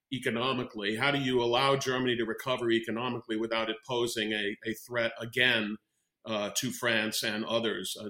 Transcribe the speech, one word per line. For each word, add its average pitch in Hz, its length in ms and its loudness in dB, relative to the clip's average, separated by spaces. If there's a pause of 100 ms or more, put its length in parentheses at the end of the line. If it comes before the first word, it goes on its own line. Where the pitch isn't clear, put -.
(100)
economically. 120 840 -2
How 135 140 2
do 143 80 2
you 127 240 2
allow 131 340 4
Germany 127 400 0
to 117 80 0
recover 120 460 -2
economically 113 680 -2
without 113 320 0
it 113 80 -2 (100)
posing 117 460 0
a, 104 240 -2 (100)
a 113 60 -2 (140)
threat 117 340 0
again, 117 560 2 (480)
uh, 104 320 -2
to 123 140 0
France 110 520 0
and 110 220 -2
others? 107 580 0
Uh, 107 80 -8